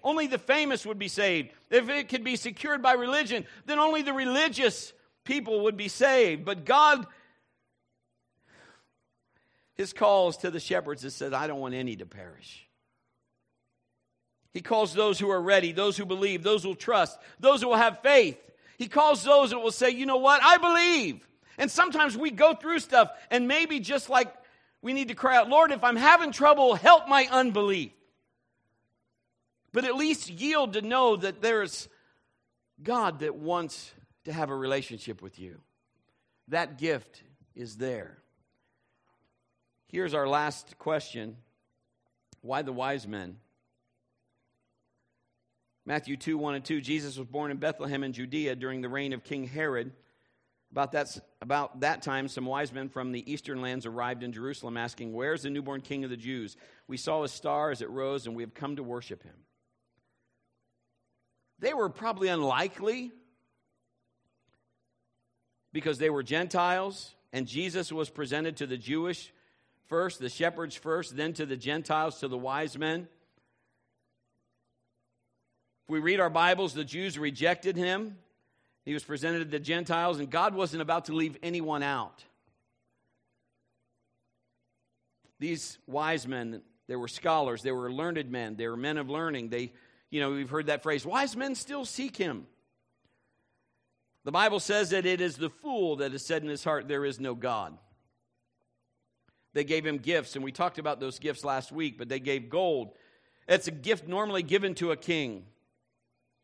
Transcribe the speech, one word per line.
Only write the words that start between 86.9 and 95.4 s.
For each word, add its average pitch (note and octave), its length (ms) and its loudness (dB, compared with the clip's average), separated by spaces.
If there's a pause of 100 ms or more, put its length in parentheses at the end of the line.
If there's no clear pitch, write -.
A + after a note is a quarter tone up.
were B2 120 -8
scholars, C3+ 540 -2
they C3 100 -2
were B2 200 -6
learned D3+ 380 -6
men, A#2 260 -6
they A#2 100 -6
were A#2 100 -6
men D3 220 -4
of C#3 100 -6
learning. C#3+ 420 -6
They, A#2+ 220 -6 (380)
you D3 100 -4
know, C#3 120 -2
we've C#3 180 -6
heard D3+ 160 -6
that D3+ 160 -2
phrase, D3 240 -4
"Wise A3+ 300 -4
men C4+ 180 -6
still C#4 300 -10
seek B3+ 320 -10
him." C3 300 -6 (1800)
The C#3 80 -6
Bible G3+ 280 2
says G#3 300 0
that F#3 160 0
it F3+ 140 0
is F3 160 -4
the D3+ 140 -6